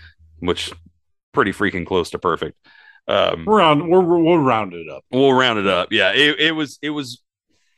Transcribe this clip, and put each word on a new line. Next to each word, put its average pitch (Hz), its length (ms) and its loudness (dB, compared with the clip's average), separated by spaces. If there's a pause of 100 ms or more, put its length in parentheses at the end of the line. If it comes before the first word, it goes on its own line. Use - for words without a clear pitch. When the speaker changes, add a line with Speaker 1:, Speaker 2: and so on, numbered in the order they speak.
(380)
Speaker 1:
which - 340 -6 (600)
pretty 104 200 0
freaking 90 340 -4
close 90 240 -2
to - 100 -8
perfect. 80 360 -4 (520)
Um, 87 360 0
Speaker 2:
Round, 170 440 2
we're, 180 140 4
we'll 170 360 2
round 110 340 0
it 82 160 -14
up. 69 220 -16
Speaker 1:
We'll 135 220 4
round 123 260 4
it 98 80 -2
up. 90 240 0
Yeah, 98 220 2
it, 139 260 2
it 156 140 0
was, 156 280 -8
it 147 100 -8
was 135 320 -10 (560)